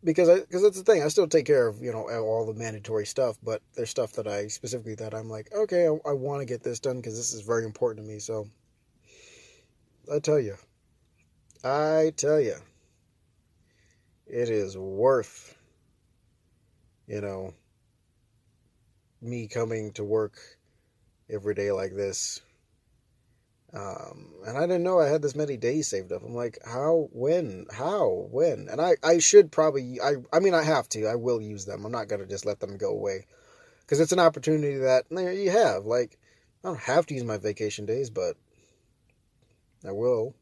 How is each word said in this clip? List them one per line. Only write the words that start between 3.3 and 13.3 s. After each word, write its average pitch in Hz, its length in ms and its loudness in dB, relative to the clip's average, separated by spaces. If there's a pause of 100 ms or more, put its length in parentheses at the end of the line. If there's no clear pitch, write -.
but 113 180 -4 (140)
there's 117 160 -4
stuff 120 220 -4
that 107 140 -6
I 104 200 -4
specifically, 113 480 -10
that 110 180 -10
I'm 110 160 -10
like, 110 240 -12
"Okay, 190 340 2
I, 156 80 4 (140)
I 143 40 0
wanna 139 320 -4
get 120 180 -6
this 120 160 -6
done 127 240 -4
'cause 113 140 -8
this 120 160 -6
is 113 80 -12
very 113 240 -2
important 107 420 -4
to 107 40 -12
me." 104 80 -12
So, 107 300 -8 (1600)
I 147 80 0
tell 151 200 2
ya. 101 160 -4 (1080)
I 156 540 2
tell 151 240 2
ya. 107 140 0 (1700)